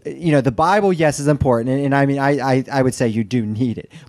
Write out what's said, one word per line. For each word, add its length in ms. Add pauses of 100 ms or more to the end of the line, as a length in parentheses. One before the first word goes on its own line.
you 260
know, 100
the 100
Bible, 420
yes, 260
is 80
important. 420
And, 160
and 100
I 100
mean, 140
I, 200
I, 320
I 100
would 120
say 140
you 160
do 220
need 320
it. 140 (180)